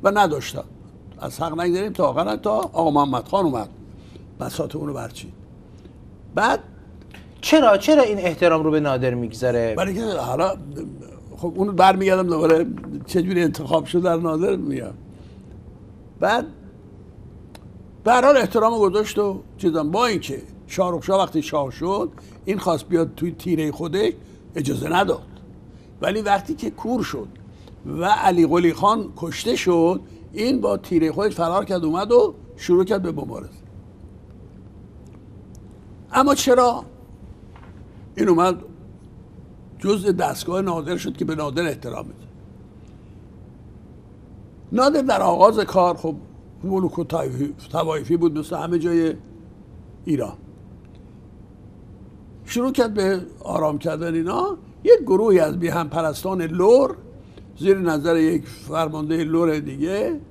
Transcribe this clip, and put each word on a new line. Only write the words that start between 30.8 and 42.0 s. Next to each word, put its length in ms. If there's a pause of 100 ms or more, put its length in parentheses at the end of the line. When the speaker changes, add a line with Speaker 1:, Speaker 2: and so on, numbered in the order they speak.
Speaker 1:
خودش 240
فرار 300
کرد، 200
اومد 260
و 220 (220)
شروع 280
کرد 180
به 100
مبارزه. 380 (2750)
اما 220
چرا 480 (1300)
این 140
اومد 260 (1200)
جزء 320
دستگاه 500
نادر 360
شد 200
که 80
به 100
نادر 280
احترام 420